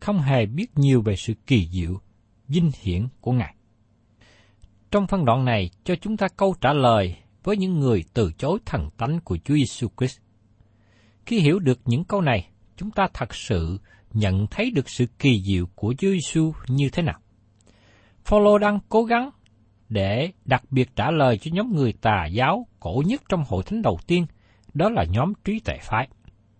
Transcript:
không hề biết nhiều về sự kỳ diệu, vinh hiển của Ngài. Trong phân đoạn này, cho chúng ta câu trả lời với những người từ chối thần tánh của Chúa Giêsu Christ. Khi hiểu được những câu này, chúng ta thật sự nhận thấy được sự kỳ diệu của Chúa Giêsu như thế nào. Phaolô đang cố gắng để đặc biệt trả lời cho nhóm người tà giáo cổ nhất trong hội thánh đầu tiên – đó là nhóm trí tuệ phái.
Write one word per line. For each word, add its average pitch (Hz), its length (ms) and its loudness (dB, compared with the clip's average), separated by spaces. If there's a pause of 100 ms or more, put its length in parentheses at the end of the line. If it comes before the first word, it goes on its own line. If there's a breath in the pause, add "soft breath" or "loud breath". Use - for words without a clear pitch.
không 208 180 -2
hề 135 280 2
biết 143 320 -6
nhiều 135 240 4
về 104 140 0
sự - 180 -6 (120)
kỳ 101 220 2
diệu, 90 320 -4 (480)
vinh 165 220 2 (100)
hiển 98 280 -2 (120)
của 123 120 -4
Ngài. 123 220 -2 (1400 soft breath)
Trong 202 160 2
phân 185 180 0
đoạn 123 200 2
này, 110 260 0 (140)
cho 185 160 -2
chúng 214 160 -4
ta 196 200 -2
câu 196 240 0
trả 135 120 2
lời 113 440 4 (260)
với 208 140 0
những 190 240 0
người 117 240 2 (100)
từ 101 240 0
chối 165 280 -2
thần 76 300 -4
tánh 151 240 -4
của 87 240 -6
Chúa 143 100 0
Giêsu 123 340 0 (100)
Christ. - 220 -4 (1080 soft breath)
Khi 226 140 0
hiểu 156 180 4
được 135 260 2
những 123 200 0
câu 202 160 -2
này, 123 280 0 (280)
chúng 208 140 -10
ta 196 240 0
thật - 200 -8
sự 87 440 -4 (340 soft breath)
nhận 104 340 2
thấy 233 240 -2
được 151 180 -2
sự - 180 -2 (120)
kỳ 120 240 2
diệu 95 320 0
của 110 240 -4
Chúa 196 120 0
Giêsu 160 420 0 (160)
như 135 240 0
thế 175 100 -2
nào. 147 180 -4 (1040 soft breath)
Phaolô 208 340 6
đang 208 200 2 (100)
cố 226 160 2
gắng 240 260 -2 (580)
để 107 440 -2 (120)
đặc 123 260 0
biệt 127 260 0
trả 131 140 0
lời 135 280 2
cho 160 160 -10
nhóm 214 200 -2
người 135 180 0
tà 101 340 0
giáo 135 400 -2 (140)
cổ 95 260 -2
nhất 240 220 -2
trong 165 200 -2
hội 92 140 -2
thánh 220 200 -6
đầu 98 240 0
tiên – 175 200 0 (480 soft breath)
đó 160 140 2
là 190 160 0
nhóm 113 280 0 (120)
trí 220 160 -4
tuệ - 220 -8
phái. 113 260 -2 (520)